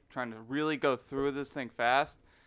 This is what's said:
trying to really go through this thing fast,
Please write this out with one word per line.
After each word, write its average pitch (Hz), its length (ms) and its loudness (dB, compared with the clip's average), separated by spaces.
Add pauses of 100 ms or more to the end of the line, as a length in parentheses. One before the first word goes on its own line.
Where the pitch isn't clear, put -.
trying 123 220 -6
to 110 80 -14
really 143 380 -2
go 135 180 2
through 139 360 -2
this 135 180 -4
thing 127 200 -6
fast, 127 500 2 (280)